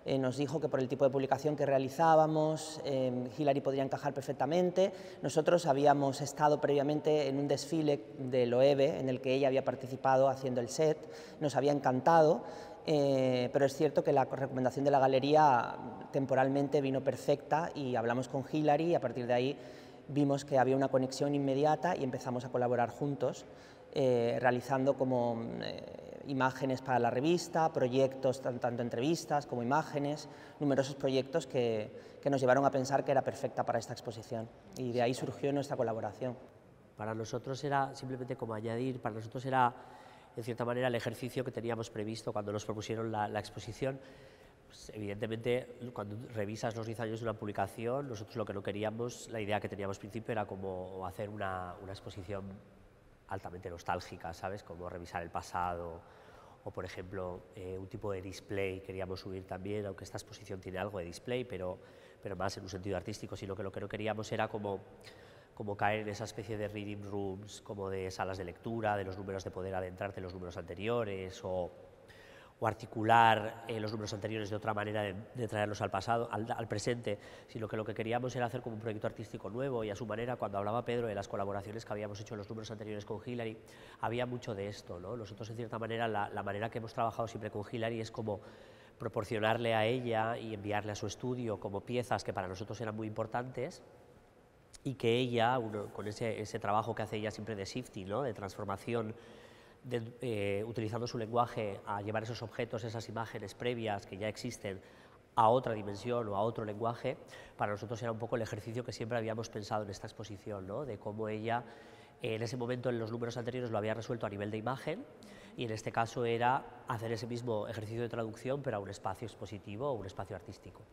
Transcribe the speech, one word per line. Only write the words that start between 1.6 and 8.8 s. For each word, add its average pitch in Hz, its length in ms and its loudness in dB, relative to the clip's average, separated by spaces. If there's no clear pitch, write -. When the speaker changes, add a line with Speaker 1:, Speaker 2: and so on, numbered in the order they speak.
Speaker 1:
realizábamos, 156 1160 6
eh, 127 440 0
Hilary 143 220 4
podría 135 240 2
encajar 139 280 0
perfectamente. 175 800 4
Nosotros 165 440 4
habíamos 139 540 6
estado 151 400 4
previamente 147 680 4
en 135 100 0
un 143 80 2
desfile 147 560 2
de 127 280 4
Loewe 135 520 8